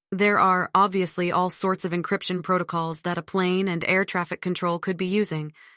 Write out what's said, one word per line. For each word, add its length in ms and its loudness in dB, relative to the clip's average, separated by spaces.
There 280 2
are 360 4
obviously 560 2
all 200 0
sorts 340 0
of 80 -4
encryption 500 -2
protocols 600 -2
that 160 -4
a 40 -6
plane 460 0
and 180 -2
air 200 2
traffic 340 -4
control 380 -2
could 180 -4
be 100 -2
using 460 0